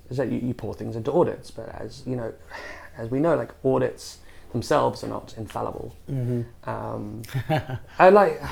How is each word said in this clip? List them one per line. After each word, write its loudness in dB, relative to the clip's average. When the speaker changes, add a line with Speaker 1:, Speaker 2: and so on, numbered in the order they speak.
Speaker 1:
is -6
that 2
you, 0
you -2
pour -6
things -8
into -4
audits, 2
but -12
as, -12
you -2
know, -4
as -6
we 0
know, 4
like, 0
audits 2
themselves 2
are -4
not -8
infallible. -6
Speaker 2:
Mm-hmm. -2
Speaker 1:
Um, -6
Speaker 2:
<laughs> 0
Speaker 1:
I, 10
like, 6